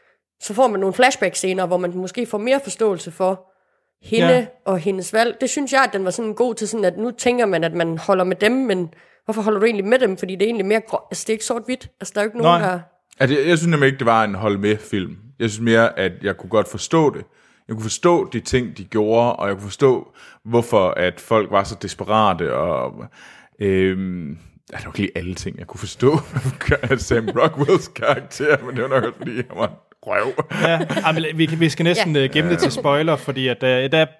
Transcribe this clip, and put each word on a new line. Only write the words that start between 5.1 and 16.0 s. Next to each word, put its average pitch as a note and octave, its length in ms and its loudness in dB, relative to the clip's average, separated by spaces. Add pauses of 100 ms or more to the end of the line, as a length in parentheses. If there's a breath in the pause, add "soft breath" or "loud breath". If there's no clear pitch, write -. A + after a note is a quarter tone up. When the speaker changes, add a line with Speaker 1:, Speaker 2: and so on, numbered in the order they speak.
Speaker 1:
valg. A3+ 280 2
Det C4 100 0
synes C4+ 220 -4
jeg, C4+ 120 6
at - 80 -2
den F#3+ 120 -2
var F#3 60 -2
sådan G#3+ 240 -4
god A#3 200 0
til A3 140 -6
sådan, A3 160 -2
at F3 140 0
nu A3+ 120 -4
tænker A#3+ 360 0
man, E3+ 180 0
at E3 100 -2
man E3 240 -2
holder F#3 260 0
med F#3 120 -2
dem, G#3 160 2
men G3 420 -2 (300 soft breath)
hvorfor A3 180 -4
holder G#3 180 0
du G#3+ 60 2
egentlig G#3 200 -2
med A#3+ 120 4
dem? G3+ 180 0
Fordi F#3+ 180 -8
det F#3 80 -4
er G#3 40 2
egentlig A3 200 -2
mere G#3+ 140 2
grå-, - 300 -8
altså, F#3 160 -8
det - 40 -4
er A3 40 0
ikke G#3+ 100 -6
sort-hvidt. A#3+ 460 -6 (100)
Altså, F#3+ 140 -14
der G#3 60 -2
er G#3 40 0
jo G#3+ 40 -2
ikke G#3+ 100 -12
nogen, E3+ 220 4
Speaker 2:
Nej. F#3 100 0
Speaker 1:
der F3+ 100 -4 (400)
Speaker 3:
Altså, C3+ 180 2
jeg, C#3+ 100 2
jeg F3 100 6
synes E3+ 120 0
nemlig D3 160 4
ikke, C3+ 120 2
det A#2+ 80 -4
var A2+ 180 6
en G2+ 100 -2
hold G2+ 240 -2
med G#2 180 2
film. F#2+ 400 -6 (220)
Jeg A2+ 120 0
synes G#2+ 100 -8
mere, A2+ 380 4
at F#2 140 0 (100)